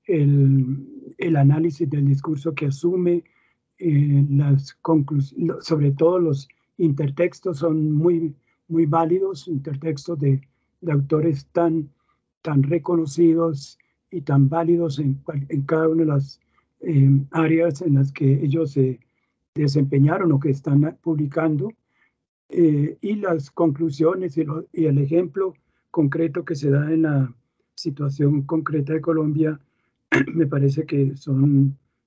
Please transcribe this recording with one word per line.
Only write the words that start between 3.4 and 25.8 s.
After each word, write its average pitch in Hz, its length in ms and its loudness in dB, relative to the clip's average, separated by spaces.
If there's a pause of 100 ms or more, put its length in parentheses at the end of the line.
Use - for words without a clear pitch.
eh, 143 500 2
las 139 540 0
conclus-, 147 540 0
lo, 170 240 -4
sobre 147 300 0
todo 165 280 2
los 143 280 -2 (300)
intertextos 160 800 -2
son 156 340 0
muy, 160 440 0 (320)
muy 165 180 2
válidos, 165 640 -2
intertextos 151 720 -6
de, 139 200 2 (420)
de 170 100 -4
autores 147 560 0
tan, 165 420 -2 (540)
tan 143 180 0
reconocidos 165 1160 0 (320)
y 180 100 -8
tan 139 280 2
válidos 165 500 0
en 139 160 -2
cual, 139 340 -8
en 139 140 -4
cada 160 240 0
una 160 140 2
de 156 60 2
las, 139 320 -2 (420)
eh, 139 280 4 (220)
áreas 160 500 0
en 156 140 0
las 135 160 0
que 139 320 0
ellos 151 280 -2
se 131 280 -2 (540)
desempeñaron 147 800 2
o 139 80 4
que 147 100 -2
están 147 520 0
publicando, 156 680 -2 (800)
eh, 151 520 2
y 208 140 -4
las 175 360 -4
conclusiones 160 840 -2
y, 160 60 0
lo, 151 300 -8
y 160 120 0
el 139 120 2
ejemplo 170 560 -2 (360)